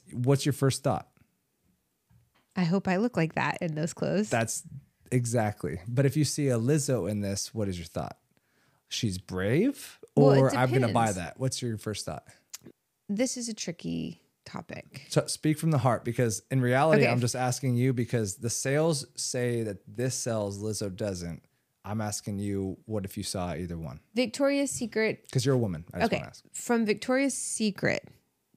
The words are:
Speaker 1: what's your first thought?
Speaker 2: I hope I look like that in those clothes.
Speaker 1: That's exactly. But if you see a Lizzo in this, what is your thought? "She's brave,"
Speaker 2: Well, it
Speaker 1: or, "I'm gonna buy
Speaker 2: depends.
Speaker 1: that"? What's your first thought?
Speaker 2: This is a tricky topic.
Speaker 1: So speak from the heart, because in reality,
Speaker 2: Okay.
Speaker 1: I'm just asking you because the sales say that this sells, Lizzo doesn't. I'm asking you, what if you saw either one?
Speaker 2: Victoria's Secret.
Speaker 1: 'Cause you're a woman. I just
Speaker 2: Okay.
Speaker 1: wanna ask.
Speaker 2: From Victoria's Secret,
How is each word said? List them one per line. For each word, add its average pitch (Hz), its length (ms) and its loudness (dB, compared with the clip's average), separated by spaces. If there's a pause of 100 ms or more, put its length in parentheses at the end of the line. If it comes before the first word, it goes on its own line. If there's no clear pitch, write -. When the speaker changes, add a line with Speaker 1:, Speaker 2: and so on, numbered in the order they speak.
(120)
Speaker 1:
what's 135 340 2
your 143 80 4
first - 280 2
thought? 120 260 0 (1500)
Speaker 2:
I 185 80 2
hope 190 240 2
I 185 80 2
look 233 200 0
like 165 180 2
that 135 260 0
in 165 140 -4
those 151 180 -2
clothes. 175 360 0
Speaker 1:
That's - 360 0 (480)
exactly. 113 720 0
But 120 200 2
if 135 100 2
you 151 80 4
see 139 240 0
a 120 100 2
Lizzo 127 500 2
in 104 120 -2
this, 101 340 -4
what 107 140 -2
is 90 100 -4
your 85 80 -10
thought? - 320 -8 (680)
"She's 95 300 -4
brave," 113 840 -2 (160)
Speaker 2:
Well, 135 160 8
it 139 80 8
Speaker 1:
or, 135 160 4
"I'm 127 160 2
gonna 123 160 4
buy 113 240 2
Speaker 2:
depends. 92 40 -2
Speaker 1:
that"? 85 220 -8
What's 127 240 -4
your 117 160 -4
first 107 260 -8
thought? 76 220 -10 (840)
Speaker 2:
This 240 280 -2
is 240 120 -8
a 220 60 -6
tricky 170 680 -8 (240)
topic. - 680 -14
Speaker 1:
So - 180 2
speak 151 300 0
from 160 120 0
the 151 80 4
heart, 120 260 2
because 120 460 0
in 131 100 2
reality, 139 440 6
Speaker 2:
Okay. - 80 4
Speaker 1:
I'm 123 80 2
just 120 160 0
asking 127 400 0
you 127 160 4
because 117 440 0
the 117 140 -4
sales 147 640 0
say 120 480 -2
that 104 240 -4
this 120 300 -4
sells, 104 420 -2
Lizzo 104 360 -4
doesn't. 90 500 -6 (400)
I'm 107 160 -4
asking 104 400 -6
you, 98 460 -4
what 107 180 -4
if 92 120 -10
you 107 60 -6
saw 90 320 -4
either 85 240 -6
one? 78 220 -10 (140)
Speaker 2:
Victoria's 277 580 0
Secret. 220 580 -2
Speaker 1:
'Cause 127 160 0
you're 139 80 4
a 127 40 4
woman. 87 260 -2 (100)
I - 60 -4
just 220 120 2
Speaker 2:
Okay. 165 60 -2
Speaker 1:
wanna - 120 -10
ask. - 220 -20
Speaker 2:
From 233 320 0
Victoria's 254 500 0
Secret, - 720 -2 (480)